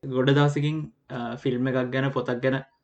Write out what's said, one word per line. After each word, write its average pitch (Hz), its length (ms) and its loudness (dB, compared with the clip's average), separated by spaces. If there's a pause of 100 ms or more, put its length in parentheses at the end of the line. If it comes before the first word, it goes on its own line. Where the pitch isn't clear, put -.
ගොඩ 131 260 2
දවසකින්, 143 500 2 (280)
අ, - 120 -12 (180)
ෆිල්ම් 123 300 -2
එකක් 127 240 0
ගැන, 135 200 0
පොතක් 123 300 -4
ගැන 131 160 2 (260)